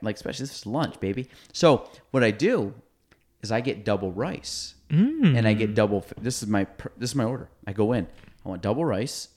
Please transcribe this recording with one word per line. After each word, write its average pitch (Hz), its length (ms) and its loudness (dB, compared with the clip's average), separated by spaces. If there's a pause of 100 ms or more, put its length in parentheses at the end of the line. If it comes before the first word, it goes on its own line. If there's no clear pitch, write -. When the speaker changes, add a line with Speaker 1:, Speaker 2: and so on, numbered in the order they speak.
Speaker 1:
Like, - 140 -6
especially 131 300 -8
this - 100 -16
is - 100 -16
lunch, 127 320 -4
baby." 101 300 -4 (240)
So 151 360 4 (220)
what 127 140 4
I 110 80 6
do 120 420 0 (680)
is 110 100 -6
I 113 80 2
get 120 240 -4
double 101 260 -2
rice. - 640 -8 (160)
Speaker 2:
Mm. 208 460 4
Speaker 1:
And 117 100 4
I 107 80 6
get 107 200 0
double, 104 240 4
f-, - 220 -8
this 120 220 -6
is 107 60 -4
my 101 160 2
pr-, - 320 -10
this 120 140 -6
is 123 60 -8
my 127 80 0
order. 120 240 -6 (180)
I 101 80 -6
go 107 180 2
in, 104 140 0 (380)
I - 40 -10
want 92 140 -8
double 120 220 0
rice 120 520 -4